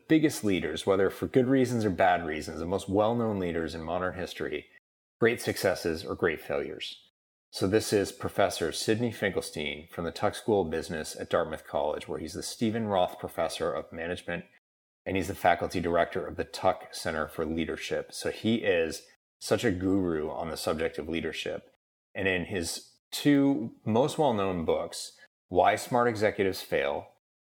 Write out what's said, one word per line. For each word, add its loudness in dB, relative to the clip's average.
biggest 4
leaders, 0
whether 4
for -6
good 4
reasons 2
or 2
bad 4
reasons, -6
the -4
most -2
well-known 2
leaders -2
in -8
modern -2
history, -6
great 4
successes 0
or -6
great 0
failures. -6
So -2
this 2
is 2
Professor 0
Sidney 0
Finkelstein -4
from -6
the -4
Tuck -2
School 2
of -4
Business -6
at -10
Dartmouth -2
College, -2
where -6
he's -10
the -8
Stephen -2
Roth 0
Professor -4
of -8
Management, -6
and -2
he's -2
the -6
faculty 2
director 0
of -10
the -2
Tuck -2
Center -4
for -4
Leadership. -4
So -6
he 0
is 0
such 0
a 2
guru 2
on -6
the -6
subject -2
of -6
leadership. -4
And 0
in 2
his -6
two 4
most 2
well-known 2
books, 0
Why 6
Smart 2
Executives 2
Fail 0